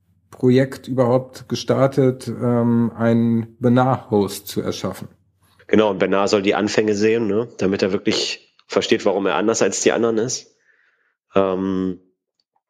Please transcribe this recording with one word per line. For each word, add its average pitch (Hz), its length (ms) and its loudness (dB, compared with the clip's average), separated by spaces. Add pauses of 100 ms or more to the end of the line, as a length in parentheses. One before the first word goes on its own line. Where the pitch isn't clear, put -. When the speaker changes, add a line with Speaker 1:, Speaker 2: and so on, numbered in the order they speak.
(300)
Speaker 1:
Projekt 131 580 0
überhaupt 127 600 -2
gestartet, 131 800 0
ähm, 117 640 0
einen 117 640 0
Bernard-Host 120 880 0
zu - 140 -6
erschaffen. - 480 -8 (580)
Speaker 2:
Genau, 107 240 4
und 92 80 -6
Bernard 98 300 0
soll 104 120 2
die 101 140 0
Anfänge 107 400 0
sehen, 110 320 0
ne, 110 300 -2
damit 95 260 0
er 95 80 0
wirklich - 640 -4 (120)
versteht, - 380 0
warum 98 200 0
er 82 100 0
anders 107 260 0
als 101 200 -2
die - 100 4
anderen 113 260 0
ist. - 380 -6 (800)
Ähm, 95 640 -2 (720)